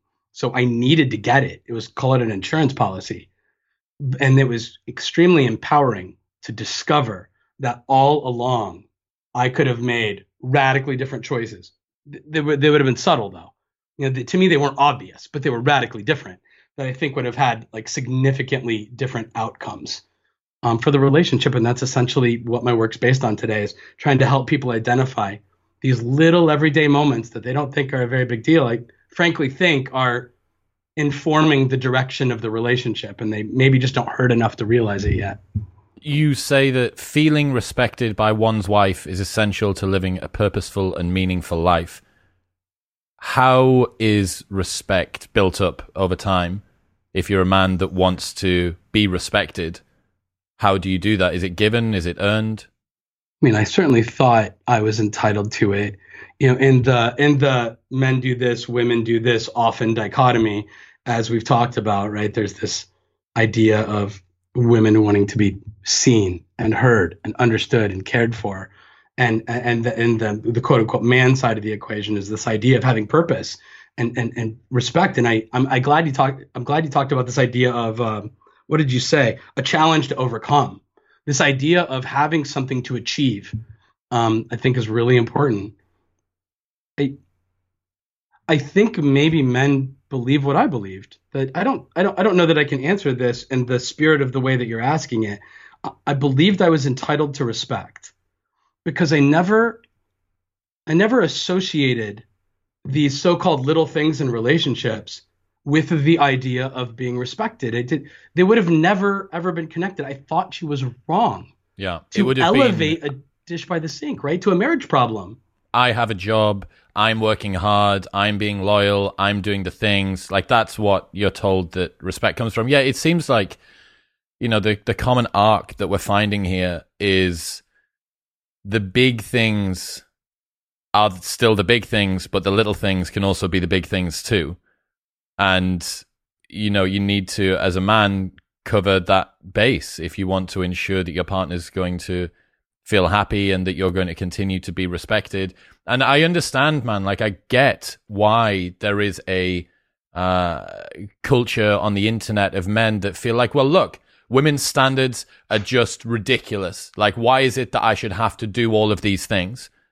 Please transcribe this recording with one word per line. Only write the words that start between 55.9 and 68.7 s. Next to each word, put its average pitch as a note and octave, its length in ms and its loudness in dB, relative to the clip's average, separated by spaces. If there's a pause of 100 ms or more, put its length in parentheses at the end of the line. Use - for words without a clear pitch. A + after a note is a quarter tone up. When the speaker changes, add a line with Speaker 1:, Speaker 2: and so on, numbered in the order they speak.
Speaker 1:
You C3 140 4
know, B2+ 60 0
in C3 240 6
the, A#2+ 360 2
in D3 200 4
the B2 400 0 (120)
men C3 300 0
do B2+ 140 -2
this, A#2+ 340 -2
women A#2+ 360 0
do A2+ 160 0
this A2+ 340 0
often A2+ 400 0
dichotomy, A2 720 0 (400)
as A#2 240 -2
we've A2+ 140 -2
talked A#2+ 320 2
about, G#2 340 -2
right? G#2 240 -4
There's G2+ 200 -2
this - 320 -8 (500)
idea A2 460 2
of G#2 380 -4 (340)
women A2 500 6
wanting G2+ 240 4
to - 100 -4
be G2 220 2 (240)
seen G2 600 2 (140)
and A2 160 0
heard G#2+ 500 2
and G#2 120 -8
understood A2+ 560 0
and F#2 120 -8
cared A#2 300 0
for. G2 360 -10 (460)